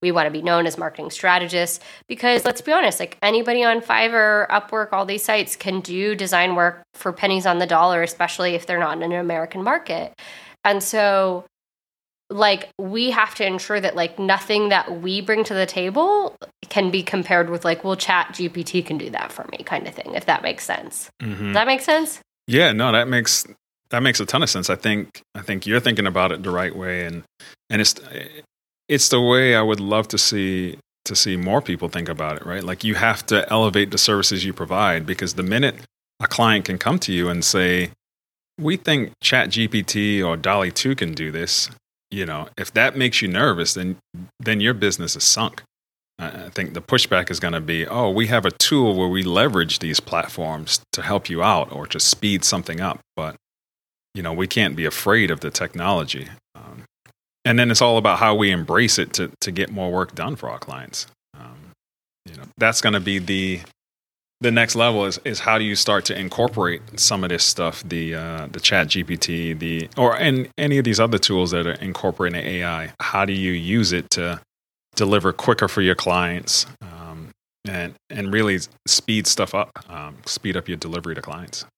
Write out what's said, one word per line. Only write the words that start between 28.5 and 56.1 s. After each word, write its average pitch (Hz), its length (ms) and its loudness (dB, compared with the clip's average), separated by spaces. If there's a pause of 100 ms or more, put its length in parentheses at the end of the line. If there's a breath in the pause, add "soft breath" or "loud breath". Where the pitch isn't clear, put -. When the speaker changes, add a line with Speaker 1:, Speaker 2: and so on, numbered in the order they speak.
Speaker 2:
it's 143 200 4
the 127 120 6
way 123 340 6
I 110 80 6
would 107 160 2
love 107 300 0
to 104 100 -4
see, 92 640 -2 (240)
to 107 100 -6
see 95 220 2
more 95 260 0
people 87 260 -4
think 85 200 -6
about 78 300 -6
it, - 60 -14
right? 90 200 -8
Like, 90 180 -8
you 107 140 0
have 110 300 2
to - 220 4
elevate 101 440 4
the 101 60 -2
services 98 460 2
you 95 80 -4
provide, 90 540 0
because 92 280 -4
the 92 100 -4
minute 117 320 0 (420)
a 113 80 -4
client 110 380 2
can 92 140 -4
come 151 200 0
to 98 140 -4
you 87 160 0
and 87 160 -2
say, 90 480 2 (640)
"We 160 180 0
think 147 360 0 (100)
Chat 127 280 2
G 113 180 0
P 107 160 -2
T 104 360 0
or 85 160 0
dall-E 95 360 0
two 131 240 -2
can 85 160 -4
do 78 180 -8
this," 80 400 -4 (400)
you 98 140 -6
know, 78 320 -8
if - 160 -8
that - 240 2
makes 127 240 0
you 110 60 -2
nervous, 92 480 0
then, 92 220 -4 (420)
then 110 220 0
your 113 140 2
business 98 420 -2
is 71 80 -4
sunk. - 400 0 (560)
I, 82 80 -8
I 90 220 -12
think 90 220 -6
the 85 80 -8
pushback 92 520 2
is 82 80 -6
gonna 85 200 -2
be, 82 240 -2
"Oh, 104 260 0
we 107 180 0
have 107 180 2
a 95 60 2
tool 127 420 4
where 92 140 2
we 92 160 0
leverage 92 560 2
these 78 180 -2
platforms 80 840 -4 (120)
to 90 100 -6
help 98 260 -2
you 85 140 -2
out 92 300 2
or 69 160 -10
to - 100 -6
speed - 460 2
something 87 360 -2
up, 92 200 -4 (160)
but, 78 180 -6 (800)
you 95 80 -8
know, 82 100 -4
we 87 140 -2
can't 92 300 -2
be 82 80 -2
afraid 98 480 2
of 76 80 -4
the 78 100 -6
technology." 82 800 -4 (260)